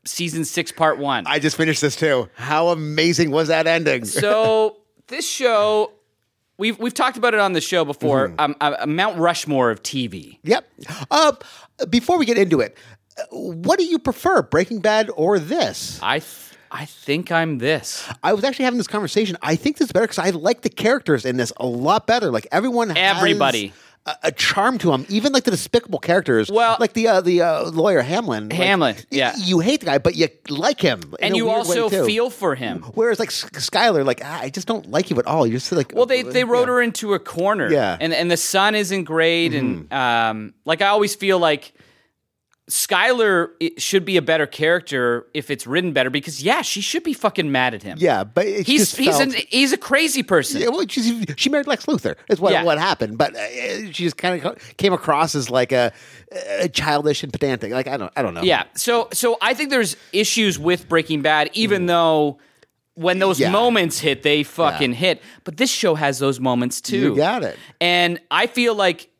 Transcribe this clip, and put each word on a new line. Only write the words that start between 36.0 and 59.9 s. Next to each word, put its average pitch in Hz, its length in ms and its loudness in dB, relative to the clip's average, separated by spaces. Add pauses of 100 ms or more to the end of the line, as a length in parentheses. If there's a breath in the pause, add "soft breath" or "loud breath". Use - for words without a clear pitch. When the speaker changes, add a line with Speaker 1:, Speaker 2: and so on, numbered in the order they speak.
Speaker 1:
they, 254 160 0
they 247 220 -2
wrote 240 180 0
Speaker 2:
yeah. 247 60 2
Speaker 1:
her 247 140 2
into 220 300 -2
a 185 60 0
corner. 175 520 -2
Speaker 2:
Yeah. 107 300 2
Speaker 1:
And, 160 140 -2
and 170 160 0
the 170 80 2
son 196 360 0
isn't 196 300 -2
great. 165 480 0
And, 107 380 -4
Speaker 2:
Mm-hmm. - 40 -8
Speaker 1:
um, 117 600 0 (100)
like, 160 160 -2
I 196 60 2
always 208 280 2
feel 190 240 0
like 156 360 0 (960 soft breath)
Skyler, 202 800 2 (100)
it 165 240 -6
should 190 220 0
be 190 120 0
a 165 60 4
better 156 240 0
character 135 880 -2
if 151 160 -8
it's 131 160 -6
written 165 260 0
better 131 180 2
because, 139 320 -6
yeah, 254 200 0
she - 180 -6
should 320 220 -4
be 320 100 -4
fucking 180 380 -2
mad 127 240 2
at 98 80 -12
him. 101 180 -10
Speaker 2:
Yeah, 127 220 2
but 165 240 0
it 202 200 -4
Speaker 1:
He's, 214 160 4
Speaker 2:
just - 140 -2
Speaker 1:
he's 269 120 2
Speaker 2:
felt 302 140 4
Speaker 1:
an, 269 100 0 (160)
he's 262 240 2
a 381 40 2
crazy 285 460 0
person. - 400 2
Speaker 2:
Yeah, 240 60 2
well, 311 200 -2
she's, 233 380 -2 (100)
she - 140 0
married 285 160 0
Lex 277 200 -2
Luthor. 269 280 -2 (140 soft breath)
Is 175 120 2
what, 190 120 4
Speaker 1:
Yeah. 160 100 2
Speaker 2:
what 151 160 2
happened. 120 400 0
But, 143 160 2
uh, 104 120 -8 (460)
she 175 120 -4
just 165 120 -2
kinda 180 240 -2
co-, 156 160 -6 (200 loud breath)
came 196 160 2
across 156 420 2
as, 123 160 -4
like, 123 220 2
a, 120 200 4 (680 loud breath)
a 175 80 0
childish 147 560 0
and 135 80 -10
pedantic. 117 400 -2
Like, 131 160 -4
I 135 80 -4
don't, 98 200 -8
I 143 60 0
don't 95 100 -2
know. 82 100 -6
Speaker 1:
Yeah. 165 200 2 (120)
So, 233 380 0
so 233 300 0
I 233 120 2
think 277 160 -4
there's 226 260 0 (160)